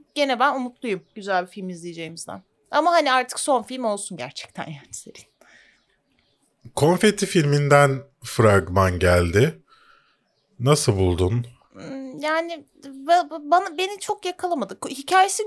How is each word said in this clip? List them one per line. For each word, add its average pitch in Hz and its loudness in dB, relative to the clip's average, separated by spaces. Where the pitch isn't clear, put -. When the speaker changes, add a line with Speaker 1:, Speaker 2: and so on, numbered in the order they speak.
Speaker 1:
gene 269 0
ben 269 2
umutluyum 247 -6
güzel 190 -4
bir 185 -20
film 185 -10
izleyeceğimizden. 165 -14
Ama 320 2
hani 311 2
artık 254 -2
son 254 0
film 254 -10
olsun 202 -6
gerçekten - -12
yani 147 -16
serinin. - -20
Speaker 2:
Konfeti 180 2
filminden 143 4
fragman 95 4
geldi. 90 2
Nasıl 123 2
buldun? 92 2
Speaker 1:
Hmm, 269 -14
yani 320 -4
ba-, 285 0
ba-, 294 -6
bana, 359 0
beni 392 -4
çok - -8
yakalamadı. 349 -4
Ko-, - -10
hikayesi 381 0